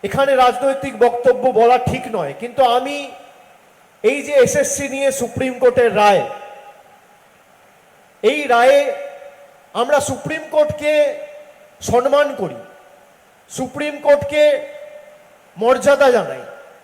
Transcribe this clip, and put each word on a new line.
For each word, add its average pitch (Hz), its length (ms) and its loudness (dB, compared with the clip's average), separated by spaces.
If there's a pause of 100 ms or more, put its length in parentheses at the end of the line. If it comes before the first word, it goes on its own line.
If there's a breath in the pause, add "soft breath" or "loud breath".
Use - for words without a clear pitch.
এখানে 277 300 -2
রাজনৈতিক 262 640 2
বক্তব্য 240 440 2 (160)
বলা 240 180 6 (120)
ঠিক 226 140 -6 (120)
নয়, 147 240 -4
কিন্তু 240 220 -4 (160)
আমি 277 200 -4 (1040)
এই 269 200 0
যে 294 100 -8 (120)
এসএসসি 285 440 -2
নিয়ে 269 220 -2
সুপ্রিম 254 480 -6
কোর্টের 247 360 2
রায়, 208 280 4 (2000)
এই 269 240 2
রায়ে 247 320 4 (960)
আমরা 262 260 0
সুপ্রিম 302 500 -8
কোর্টকে 302 420 0 (880)
সম্মান 277 540 0
করি, 143 240 -10 (920)
সুপ্রিম 285 520 -8
কোর্টকে 294 400 2 (1120)
মর্যাদা 269 540 2
জানাই 143 320 -4 (400)